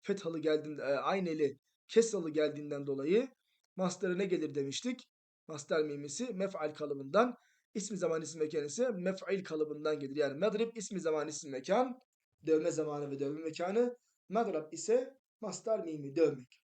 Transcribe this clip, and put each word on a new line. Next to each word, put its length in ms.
fethalı 360
geldiğinde, 440
e, 20
ayneli 720
kesralı 420
geldiğinden 560
dolayı 420
mastarı 420
ne 60
gelir 300
demiştik? 540
Mastar 340
mimisi 520
mef'al 400
kalıbından, 600
ismi 220
zaman 260
ismi 200
mekan 220
ise 240
mef'il 560
kalıbından 540
gelir. 180
Yani 220
madrib 380
ismi 240
zaman 280
ismi 220
mekan, 480
dövme 240
zamanı 400
ve 100
dövme 200
mekanı. 560
Madrab 440
ise 420
mastar 440
mimi, 320
dövmek. 500